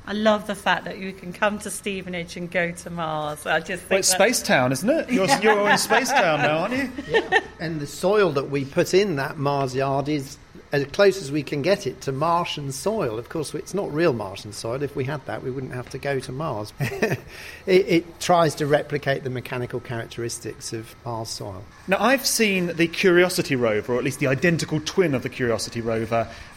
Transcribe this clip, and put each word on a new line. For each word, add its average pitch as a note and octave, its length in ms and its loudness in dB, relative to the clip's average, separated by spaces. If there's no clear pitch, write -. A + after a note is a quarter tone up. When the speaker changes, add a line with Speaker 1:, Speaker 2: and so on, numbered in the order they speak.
Speaker 1:
I G3+ 60 -6
love G#3+ 340 2
the G3+ 80 -4
fact F#3+ 300 0
that F3+ 140 -10
you F#3+ 140 -8
can F3+ 200 -12
come G#3 280 0
to G3+ 100 -10
Stevenage F3+ 680 -8
and F3 120 -8
go F3 220 0
to E3+ 200 -12
Mars. D#3 540 -6
I E3 140 2
just F3 240 -6
think - 80 -8
Speaker 2:
Well, G3 80 4
it's - 120 2
Speaker 1:
that F#3 80 2
Speaker 2:
Space A3 240 4
Town, C3 280 4
isn't C3+ 180 0
it? D4 220 2
You're, F#3+ 160 4
Speaker 1:
<laughs> C4 160 4
Speaker 2:
you're G#3 260 4
in A3+ 100 6
Space A#3+ 320 2
Town E3+ 320 4
now, D3+ 160 2
aren't G#3+ 160 -2
you? C4 180 -2
Speaker 3:
Yeah. G4 320 2
And D#3+ 220 -4
the C#3+ 80 -6
soil G3 440 4
that C3+ 180 -2
we C#3 140 -2
put E3 300 0
in F#3+ 220 4
that D3+ 200 -4
Mars C#3 380 0
yard C3+ 340 0
is C#3+ 300 -4
as C#3+ 140 0
close F#3+ 340 4
as C#3+ 100 -8
we D3 120 -2
can C#3+ 180 -4
get F#3+ 260 0
it - 140 -6
to C#3 120 -4
Martian D#3 600 -2
soil. D3+ 460 -2
Of A#2+ 100 -10
course, - 260 -6
it's - 200 -10
not F#3 180 -4
real D#3 220 2
Martian G#2 400 -8
soil. B2 280 -6
If C#3 140 -6
we C3+ 80 -2
had C#3+ 220 -6
that, - 160 -6
we C3+ 80 -6
wouldn't C3 240 -8
have B2 160 -10
to C#3 80 -10
go C#3 220 -2
to C3 120 -12
Mars. B2+ 460 -6
<laughs> - 40 -2
It, F#3+ 240 6
it E3+ 320 0
tries E3+ 360 4
to D3+ 100 -2
replicate C#3+ 560 0
the C3 80 -6
mechanical B2+ 500 -6
characteristics A#2 920 -8
of A2+ 220 -10
Mars A2+ 240 -8
soil. G2 340 -10
Speaker 2:
Now, F#3+ 140 0
I've B3+ 260 2
seen F#3+ 420 2
the E3+ 200 2
Curiosity F3 640 4
rover, A2+ 400 2
or A#2+ 40 2
at B2 60 -2
least C3+ 140 -2
the C#3+ 80 0
identical D#3 540 2
twin D#3+ 340 2
of A#2+ 80 -2
the C3 60 -6
Curiosity A#2 520 -2
rover, A2+ 480 0